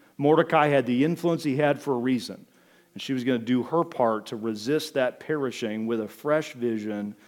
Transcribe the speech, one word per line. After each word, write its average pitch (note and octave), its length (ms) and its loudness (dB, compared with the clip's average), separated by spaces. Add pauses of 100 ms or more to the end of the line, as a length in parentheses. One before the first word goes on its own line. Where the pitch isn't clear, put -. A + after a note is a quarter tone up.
(200)
Mordecai D#3 500 4
had C3+ 180 4
the B2+ 180 4
influence E3 380 0
he C#3 140 -2
had C#3+ 220 2
for C#3 140 -2
a A#2+ 60 0
reason. A2+ 440 -2 (500)
And - 80 -14
she C#3 120 -6
was B2 100 -4
gonna B2+ 140 2
do A#2+ 240 2
her D#3+ 220 0
part A2+ 440 0
to A#2+ 80 -8
resist A2+ 600 -4
that B2+ 240 0
perishing A#2 640 -4
with A2+ 160 0
a G#2 60 -6
fresh D3+ 460 -2
vision G#2+ 600 -4 (140)